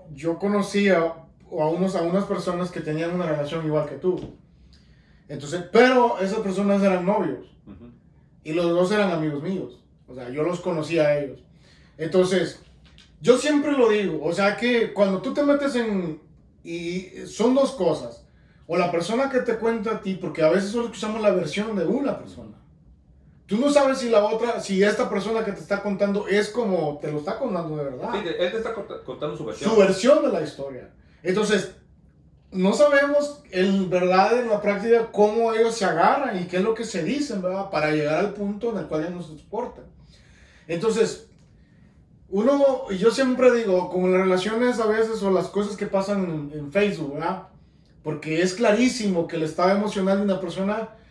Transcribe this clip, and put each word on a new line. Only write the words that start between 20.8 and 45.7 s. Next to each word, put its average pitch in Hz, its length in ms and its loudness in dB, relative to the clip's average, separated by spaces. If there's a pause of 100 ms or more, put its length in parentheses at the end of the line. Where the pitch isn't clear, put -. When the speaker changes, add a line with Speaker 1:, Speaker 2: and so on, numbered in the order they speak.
Speaker 1:
escuchamos 214 340 -6
la 208 100 4
versión 190 460 -2
de 165 80 -2
una 233 340 -2
persona. - 380 -18 (880)
Tú 202 100 -2
no 277 140 2
sabes 269 280 4
si 240 100 -4
la 208 160 4
otra, 220 360 -2
si 190 220 0
esta 208 280 2
persona 214 340 -2
que 196 80 -4
te 170 80 -10
está 196 220 -4
contando 202 460 -2
es 202 220 2
como 175 520 -2
te 156 80 -6
lo 151 80 -4
está 185 180 -6
contando 170 400 -4
de 147 80 -6
verdad. 135 280 -8
Speaker 2:
Sí, 208 100 -4
te, 170 220 -2
él 214 80 -2
te 220 60 -6
está 226 160 -6
cont-, - 300 -12
contando - 320 -8
su 151 80 -10
versión. 151 260 -4
Speaker 1:
Su 226 60 4
versión 226 460 6
de 277 80 0
la 185 100 -2
historia. 139 480 -10 (360)
Entonces, 190 480 0 (800)
no 190 200 2
sabemos 285 800 4
en 190 400 2
verdad, 185 500 4
en 233 80 -4
la 202 140 0
práctica, 220 480 2
cómo 226 420 2
ellos 226 220 2
se 202 100 -2
agarran 202 560 2
y 170 60 -6
qué 180 120 -4
es 190 40 2
lo 226 120 2
que 226 100 -6
se 196 180 -6
dicen, 226 400 -4
¿verdad? 185 280 -4
Para 151 200 0
llegar 151 300 0
al 196 140 -2
punto 208 360 -4
en 202 80 -4
el 156 80 -8
cual 156 180 -4
ya 180 60 -6
no 180 120 -8
se 151 140 -16
soportan. - 480 -10 (840)
Entonces, 196 580 0 (1000)
uno, 262 640 2
y 190 80 -4
yo 220 120 6
siempre 254 420 4
digo, 190 380 0
con 185 220 0
las 185 80 4
relaciones 208 580 0
a 220 80 0
veces 220 380 0
o 196 80 0
las - 160 0
cosas 202 280 -2